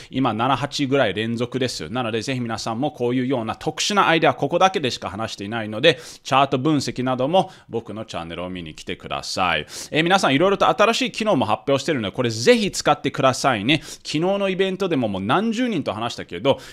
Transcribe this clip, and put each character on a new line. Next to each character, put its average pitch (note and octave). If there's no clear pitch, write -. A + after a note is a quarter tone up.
今、 B2+
七、 B2
八 C#3
ぐ C#3
ら B2+
い F#2+
連 A2+
続 B2
で B2+
す。 D#2
な B2
の A2
で、 A2
ぜ C3+
ひ B2+
皆 A2+
さ A#2
ん A2+
も D3
こ A#2+
う B2
い B2+
う B2
よ B2+
う -
な A2
特 -
殊 -
な G3
ア E3
イ E3
デ D#3
ア、 C3
こ C#3+
こ F3
だ F#3
け F#3+
で B2+
し -
か F#2+
話 G#2+
し -
て G2
い G2
な A2+
い G#2
の G#2+
で、 E3
チ -
ャ C3+
ー -
ト C#3
分 D3+
析 B2+
な C3
ど B2+
も F3+
僕 A2+
の G#2+
チ -
ャ E2+
ン E2
ネ E2
ル F2
を F2+
見 F2+
に D#2
来 -
て F2+
く -
だ C#2
さ F2
い。 D2
え D3
ー、 -
皆 F3+
さ F3+
ん、 C3
い C3+
ろ F3+
い G3
ろ F#3+
と F#3+
新 G#3
し B3+
い -
機 G#3+
能 G3
も A#2
発 G#2+
表 C#3
し C3+
て E3+
る C3
の G2+
で、 -
こ C3
れ A#2+
ぜ A#2+
ひ G#3
使 -
っ C#3+
て C3+
く -
だ C3
さ C3+
い G2+
ね。 D3
昨 -
日 D#3
の G3
イ F#3
ベ F#3+
ン F#3
ト G3
で E3
も B2
も G2
う F#2+
何 F3+
十 B3
人 F3
と G#2
話 A2+
し -
た F#2
け F2
ど、 B2+